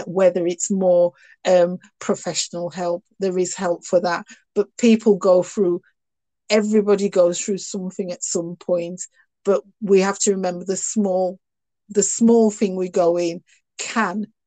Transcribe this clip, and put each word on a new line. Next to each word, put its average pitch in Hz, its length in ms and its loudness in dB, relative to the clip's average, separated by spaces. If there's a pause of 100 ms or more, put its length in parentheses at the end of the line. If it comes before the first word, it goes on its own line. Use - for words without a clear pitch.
whether 180 400 2
it's 175 240 -4
more, 180 420 2 (320)
um, 180 320 2 (220)
professional 175 720 -6
help, 175 320 -6 (160)
there 190 180 -2
is 180 160 -2
help 175 320 -4
for 180 140 2
that. 175 260 -4 (300)
But 208 240 -4
people 226 380 4
go 180 260 4
through, 175 380 -2 (680)
everybody 208 600 2
goes 175 300 2
through 196 200 -4
something 185 520 -8
at 175 120 -14
some 170 320 -6
point. 175 460 -4 (440)
But 196 160 2 (200)
we 196 180 4
have 190 200 0
to 208 120 0
remember 180 340 -4
the 220 120 -4
small, 185 600 -2 (520)
the 208 120 -2
small 226 480 4
thing 196 260 -2
we 185 140 -4
go 175 300 2
in 175 240 -4 (340)
can 208 480 -4 (220)